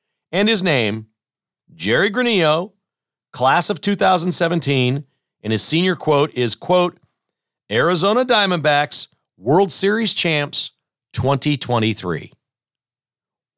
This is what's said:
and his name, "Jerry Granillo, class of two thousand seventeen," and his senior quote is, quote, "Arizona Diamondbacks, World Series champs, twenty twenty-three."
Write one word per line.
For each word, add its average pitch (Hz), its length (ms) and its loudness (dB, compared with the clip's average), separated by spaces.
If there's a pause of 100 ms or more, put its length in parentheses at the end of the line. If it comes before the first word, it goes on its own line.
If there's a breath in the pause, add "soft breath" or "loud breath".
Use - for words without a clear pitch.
(320)
and 196 160 2
his 220 140 0
name, 113 460 -2 (680)
"Jerry 117 380 0
Granillo, 190 600 0 (600)
class 139 380 2
of 185 100 -8
two 202 140 -2
thousand 180 380 2
seventeen," 143 720 0 (360)
and 104 100 -4
his 110 120 0
senior 175 320 0
quote 147 400 0
is, 120 180 0
quote, 175 460 0 (720)
"Arizona 175 520 2
Diamondbacks, 175 840 0 (300)
World 156 340 2
Series 208 420 0
champs, 147 560 -2 (440)
twenty 135 440 0
twenty-three." 107 760 -4 (1300)